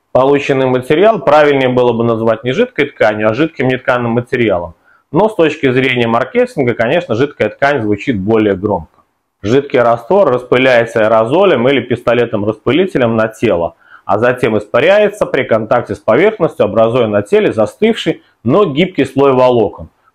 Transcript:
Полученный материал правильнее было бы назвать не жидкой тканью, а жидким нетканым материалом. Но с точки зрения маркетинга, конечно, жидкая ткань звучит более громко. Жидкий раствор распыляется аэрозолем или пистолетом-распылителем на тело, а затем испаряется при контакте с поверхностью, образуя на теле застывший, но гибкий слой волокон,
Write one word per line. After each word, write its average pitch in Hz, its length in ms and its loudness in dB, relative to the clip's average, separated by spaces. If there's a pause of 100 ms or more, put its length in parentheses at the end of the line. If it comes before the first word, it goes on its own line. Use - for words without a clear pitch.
(120)
Полученный 135 540 2
материал 156 540 0
правильнее 147 500 2
было 123 240 2
бы 117 100 -2
назвать 113 400 -2
не 123 80 -4
жидкой 196 360 -2
тканью, 107 420 -2
а 110 40 0
жидким 139 360 -2
нетканым 123 420 -2
материалом. 110 600 -2 (400)
Но 196 160 2
с - 60 -8
точки 147 360 0
зрения 123 360 0
маркетинга, 123 680 -2
конечно, 120 420 -2
жидкая 120 320 -2
ткань 139 360 -2
звучит 104 360 -4
более 104 360 0
громко. 92 440 -6 (420)
Жидкий 127 380 0
раствор 127 500 2
распыляется 123 760 0
аэрозолем 123 640 2
или 139 100 2
пистолетом-распылителем 120 1400 -2
на 110 140 0
тело, 87 460 -2 (280)
а 101 160 -2
затем 120 380 0
испаряется 196 680 0
при 147 180 -2
контакте 110 520 -2
с - 40 -12
поверхностью, 165 680 0
образуя 113 420 0
на 104 140 0
теле 196 320 0
застывший, 170 680 -2 (200)
но 165 220 2
гибкий 143 400 -2
слой 139 260 2
волокон, 123 560 0 (280)